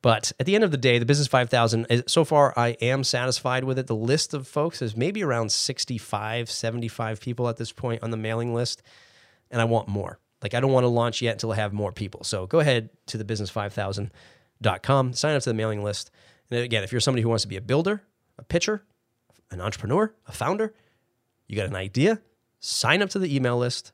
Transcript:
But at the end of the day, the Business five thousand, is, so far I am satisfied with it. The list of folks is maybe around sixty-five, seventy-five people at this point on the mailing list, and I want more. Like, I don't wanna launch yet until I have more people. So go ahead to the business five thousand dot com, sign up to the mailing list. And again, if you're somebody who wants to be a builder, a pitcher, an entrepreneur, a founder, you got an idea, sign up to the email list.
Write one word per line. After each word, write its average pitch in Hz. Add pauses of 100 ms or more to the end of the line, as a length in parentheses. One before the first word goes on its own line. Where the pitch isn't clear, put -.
But 113
at 131
the 196
end 220
of 185
the 143
day, 120
the 117
Business 143
five 127
thousand, 117
is, 120
so 170
far 143
I 120 (120)
am 131
satisfied 127
with 131
it. 127
The 113
list 120
of 135
folks 156
is 110
maybe 190
around 117
sixty-five, 117
seventy-five 113
people 120
at 117
this 113
point 117
on 113
the 113
mailing 113
list, 120 (720)
and 120
I 113
want 113
more. 98 (240)
Like, 104
I 123
don't 135
wanna 127
launch 117
yet 117
until 113
I 101
have 104
more 104
people. -
So 92
go 156
ahead 123 (180)
to -
the 107
business 104
five 101
thousand 98 (500)
dot 104
com, 131
sign 151
up 131
to 127
the 113
mailing 110
list. 104 (380)
And 120
again, 117
if -
you're 120
somebody 127
who 117
wants 113
to 104
be 95
a 95
builder, 170 (340)
a -
pitcher, 214 (680)
an 90
entrepreneur, 131 (140)
a -
founder, 208 (760)
you 101
got 104
an 101
idea, 127 (380)
sign 156
up 196
to 196
the 175
email 127
list. 123